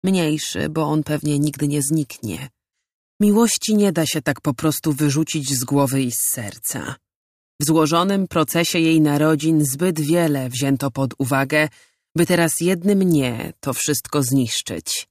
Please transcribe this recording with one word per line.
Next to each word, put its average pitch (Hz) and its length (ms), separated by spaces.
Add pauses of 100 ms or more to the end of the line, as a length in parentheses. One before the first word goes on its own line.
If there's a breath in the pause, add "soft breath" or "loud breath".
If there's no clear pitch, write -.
Mniejszy, 170 640
bo 156 140
on 151 200
pewnie 147 360
nigdy 147 280
nie 147 140
zniknie. 135 680 (720)
Miłości 214 540
nie 202 160
da 160 140
się 151 160
tak - 200
po 143 120
prostu 156 400
wyrzucić 143 680
z 127 40
głowy 135 380
i 123 100
z - 80
serca. - 760 (680)
W 143 40
złożonym 170 640
procesie 170 520
jej 160 220
narodzin 151 640
zbyt 156 360
wiele 147 480
wzięto 139 420
pod 135 260
uwagę, 139 520 (460 soft breath)
by 165 100
teraz 170 340
jednym 185 440
„nie” 135 560
to 135 140
wszystko - 500
zniszczyć. 120 880